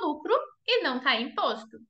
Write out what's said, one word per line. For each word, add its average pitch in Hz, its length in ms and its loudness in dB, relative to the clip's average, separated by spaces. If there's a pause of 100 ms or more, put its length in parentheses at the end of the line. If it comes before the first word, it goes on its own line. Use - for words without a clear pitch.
lucro 359 360 0 (280)
e 466 160 2
não 254 180 -2
tá 262 160 2
imposto. 240 640 -2 (120)